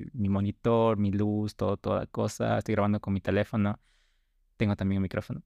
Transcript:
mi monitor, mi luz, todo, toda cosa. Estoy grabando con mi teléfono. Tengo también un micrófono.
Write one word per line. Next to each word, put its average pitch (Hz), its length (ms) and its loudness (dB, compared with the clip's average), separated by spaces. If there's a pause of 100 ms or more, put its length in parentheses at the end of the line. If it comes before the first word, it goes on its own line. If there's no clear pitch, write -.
(120)
mi 104 160 -2
monitor, 110 720 2
mi 104 120 2
luz, 104 460 0
todo, 98 200 0
toda 98 300 -2
cosa. 110 520 -2
Estoy 107 180 -2
grabando 104 240 2
con 98 120 -4
mi 98 80 0
teléfono. 101 600 0 (760)
Tengo 104 200 0
también 98 220 0
un 95 40 0
micrófono. - 440 -6